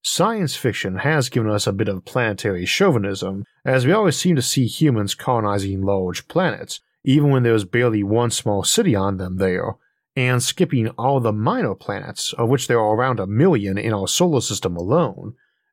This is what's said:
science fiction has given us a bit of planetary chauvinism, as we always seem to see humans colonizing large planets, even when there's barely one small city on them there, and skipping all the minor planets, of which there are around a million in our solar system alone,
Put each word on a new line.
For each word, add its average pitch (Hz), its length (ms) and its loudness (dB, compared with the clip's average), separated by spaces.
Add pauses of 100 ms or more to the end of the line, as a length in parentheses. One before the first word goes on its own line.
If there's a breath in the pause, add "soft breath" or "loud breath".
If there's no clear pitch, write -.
science 196 520 -2
fiction 98 420 -4
has 143 300 0
given 110 220 0
us 104 160 0
a 104 80 0
bit 101 160 -2
of 95 160 -8
planetary 101 640 -2
chauvinism, 101 760 0 (200 soft breath)
as 127 200 2
we 143 60 4
always 202 240 2
seem 180 200 2
to 123 80 2
see 127 240 0
humans 110 480 0
colonizing 101 640 -2
large 95 460 -2
planets, - 540 -4 (220)
even 143 280 4
when 131 100 4
there's 113 220 4
barely 110 400 0
one 113 260 2
small 101 340 -2
city 202 300 2
on 98 240 0
them 92 200 -6
there, 92 380 -2 (400)
and 127 280 2
skipping 139 460 0
all 131 300 0
the 113 140 0
minor 147 400 -2
planets, - 600 -8
of 117 160 -2
which 131 180 0
there 120 120 2
are 107 160 2
around 123 240 0
a 95 60 -4
million 104 520 2
in 110 140 -2
our 98 160 -2
solar 160 340 2
system 92 340 -4
alone, 98 580 -2 (400)